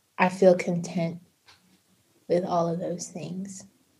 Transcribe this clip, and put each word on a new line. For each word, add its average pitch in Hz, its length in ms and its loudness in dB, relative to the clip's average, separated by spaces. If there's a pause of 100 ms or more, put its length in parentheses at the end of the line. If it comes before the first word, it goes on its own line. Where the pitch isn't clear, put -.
(180)
I 185 120 4
feel 180 260 6
content 170 640 -4 (1080)
with 175 160 0
all 175 220 0
of 170 120 -4
those 170 300 -8
things. 185 560 -12 (340)